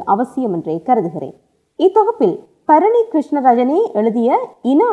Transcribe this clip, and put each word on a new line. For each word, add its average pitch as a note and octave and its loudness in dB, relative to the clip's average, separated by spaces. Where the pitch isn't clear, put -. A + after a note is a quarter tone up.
அவசியம் A3+ -2
என்றே D#3+ -6
கருதுகிறேன். E3 -4
இத்தொகுப்பில் F#4+ 2
பரணி F#4+ 4
கிருஷ்ணராஜனே C4+ 0
எழுதிய A3+ 0
இன C#4 2